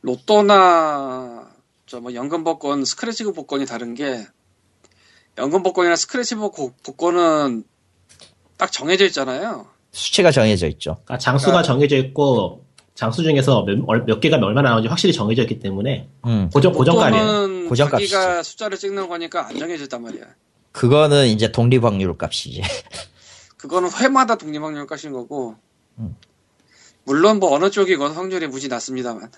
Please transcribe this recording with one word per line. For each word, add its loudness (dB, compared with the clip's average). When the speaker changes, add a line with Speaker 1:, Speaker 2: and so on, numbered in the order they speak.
Speaker 1:
로또나 2
저 -16
뭐 -12
연금 -6
복권, -2
스크래치북 -6
복권이 -6
다른 -10
게, -6
연금 0
복권이나 2
스크래치북 -6
고-, -8
복권은 0
딱 -2
정해져 0
있잖아요. -6
Speaker 2:
수치가 2
정해져 4
있죠. -8
Speaker 3:
그러니까 -8
장수가 2
Speaker 1:
그러니까 4
Speaker 3:
정해져 2
있고, 0
장수 -4
중에서 4
몇, 0
얼-, 0
몇 0
개가 4
얼마나 2
나오는지 2
확실히 0
정해져 0
있기 -4
때문에 -6
Speaker 2:
음. 0
Speaker 3:
고정-, 4
고정가리에요. 4
Speaker 1:
로또는 -2
Speaker 2:
고정값이지. 0
Speaker 1:
자기가 0
숫자를 -8
찍는 -6
거니까 -8
안 -10
정해져 -8
있단 -12
말이야. -14
Speaker 2:
그거는 4
이제 2
독립확률 2
값이지. -8
<laughs> -14
Speaker 1:
그거는 -2
회마다 2
독립확률 -10
값인 -12
거고. -8
Speaker 2:
음. -10
Speaker 1:
물론 4
뭐 2
어느 2
쪽이건 0
확률이 -6
무지 -8
낮습니다만. -8